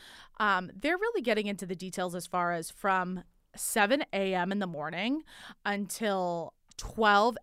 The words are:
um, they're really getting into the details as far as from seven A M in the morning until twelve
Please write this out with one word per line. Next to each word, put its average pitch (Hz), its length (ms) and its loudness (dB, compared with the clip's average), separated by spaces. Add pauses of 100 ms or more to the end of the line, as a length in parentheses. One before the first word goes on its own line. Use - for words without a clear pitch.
(400)
um, 196 300 2 (100)
they're 311 180 2
really 440 240 0
getting 214 260 0
into 202 180 -6
the 185 100 -6
details 180 400 -6
as 175 120 -8
far 175 260 0
as 165 160 -6
from 185 540 -2 (320)
seven - 480 2 (100)
A 190 200 0
M 180 180 0
in 202 80 -2
the 196 80 -2
morning 170 560 -4 (420)
until 190 880 -2 (240)
twelve 214 640 4